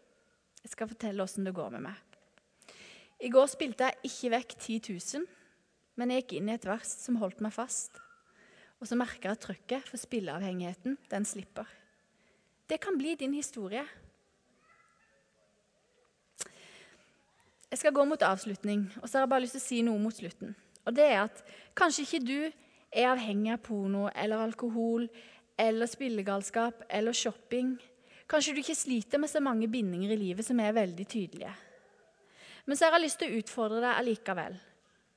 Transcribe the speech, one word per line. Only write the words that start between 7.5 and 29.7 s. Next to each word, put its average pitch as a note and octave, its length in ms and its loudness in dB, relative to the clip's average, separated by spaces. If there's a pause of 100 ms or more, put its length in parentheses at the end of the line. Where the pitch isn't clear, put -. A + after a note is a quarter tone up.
fast. - 480 -6 (800)
Og A3+ 80 -10
så A#3+ 80 0
merker A#3+ 320 -2
jeg G#3+ 80 -2
at - 80 -18
trykket - 480 -6
for B3 80 -10
spilleavhengigheten, F#3 960 -4 (160)
den G#3 160 -2
slipper. - 400 -10 (1000)
Det D#4 80 0
kan F#4+ 200 -2
bli D#4 200 -2
din C4+ 160 -2
historie. A#3+ 480 -6 (4000)
Jeg C4 80 -4
skal D4+ 160 4
gå C#4+ 120 6
mot D4 160 2
avslutning, G3+ 600 0 (180)
og A#3 60 -12
så C4+ 100 0
har C4+ 60 6
jeg B3+ 80 0
bare C4 100 4
lyst B3 160 -6
til C4 40 -8
å - 20 -8
si A#3+ 220 0
noe A3 120 2
mot A3 160 0
slutten. G3 400 -12 (320)
Og A#3 80 0
det D4 120 10
er G#3 180 6
at - 180 -6 (360)
kanskje D4+ 280 4
ikke E4 200 -2
du C4+ 100 0 (540)
er B3 200 4
avhengig A3 440 2
av A#3 120 -6
porno, G3+ 380 0 (100)
eller G#3+ 300 0
alkohol, A3+ 640 -2 (500)
eller A3+ 320 2
spillegalskap, A3+ 1000 -2
eller A3 240 0
shopping. B3 600 -2 (560)
Kanskje D4 240 4
du C#4+ 80 -2
ikke D#4 160 -2
sliter B3+ 440 0
med D4+ 80 0
så D4+ 120 0
mange A3+ 280 2